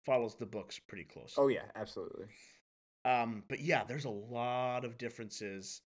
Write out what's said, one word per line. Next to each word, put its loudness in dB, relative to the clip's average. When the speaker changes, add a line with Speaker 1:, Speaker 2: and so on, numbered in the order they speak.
Speaker 1:
follows 4
the -6
books -8
pretty -12
closely. -2
Speaker 2:
Oh, 10
yeah, 2
absolutely. -6
Speaker 1:
Um, 4
but -4
yeah, 4
there's -4
a -2
lot 0
of -6
differences -6